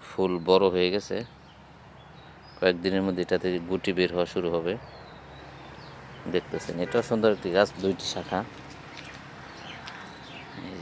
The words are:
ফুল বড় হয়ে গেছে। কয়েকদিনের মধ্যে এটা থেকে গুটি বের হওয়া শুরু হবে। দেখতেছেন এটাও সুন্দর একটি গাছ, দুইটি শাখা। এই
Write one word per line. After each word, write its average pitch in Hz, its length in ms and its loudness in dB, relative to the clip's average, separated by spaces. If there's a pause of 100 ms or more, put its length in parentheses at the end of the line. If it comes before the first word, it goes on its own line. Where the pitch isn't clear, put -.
ফুল 95 220 2 (180)
বড় 95 240 10
হয়ে 90 180 4
গেছে। 98 260 -2 (1400)
কয়েকদিনের 92 480 4
মধ্যে 90 200 0
এটা 92 180 2
থেকে 90 160 2 (100)
গুটি 95 280 2
বের 90 180 4
হওয়া 87 180 2
শুরু 90 220 0
হবে। 85 180 0 (1600)
দেখতেছেন - 500 0
এটাও 113 260 2
সুন্দর 110 280 6
একটি 92 200 -4
গাছ, 101 120 8 (140)
দুইটি 95 300 2
শাখা। 92 260 -2 (2250)
এই 95 140 -10